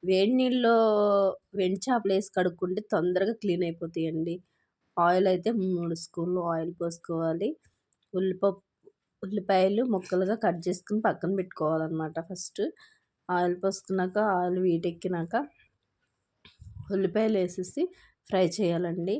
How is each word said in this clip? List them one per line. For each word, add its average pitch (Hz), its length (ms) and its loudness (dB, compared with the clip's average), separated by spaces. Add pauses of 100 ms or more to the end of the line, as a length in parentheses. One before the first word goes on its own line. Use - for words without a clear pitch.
వేడి 190 360 4
నీళ్ళలో 247 360 4 (880)
ఎండు 185 200 2
చేపలు 226 300 2
వేసి 196 200 0
కడుక్కుంటే 180 460 0 (100)
తొందరగా 180 500 2
క్లీన్ 180 260 0
అయిపోతాయండి. 165 680 -4 (640)
ఆయిల్ 180 340 4
అయితే 185 200 0 (100)
మూడు 175 420 -2
స్పూన్లు 180 480 -4
ఆయిల్ 165 200 -2 (100)
పోసుకోవాలి. 165 680 -4 (640)
ఉల్లిపప్పు, 190 480 0 (600)
ఉల్లిపాయలు 196 640 2 (100)
ముక్కలుగా 185 500 0
కట్ 175 220 0
చేసుకుని 185 400 -2
పక్కన 196 240 0 (100)
పెట్టుకోవాలన్నమాట. 160 720 -2 (140)
ఫస్ట్ - 340 -8 (680)
ఆయిల్ 180 360 0
పోసుకున్నాక, 190 540 -2 (180)
ఆయిల్ 180 300 0
వీటెక్కినాక 170 680 -2 (1600)
ఉల్లిపాయలు 202 460 0
వేసేసి 185 460 -4 (460)
ఫ్రై 185 140 2 (140)
చేయాలండి. 175 600 0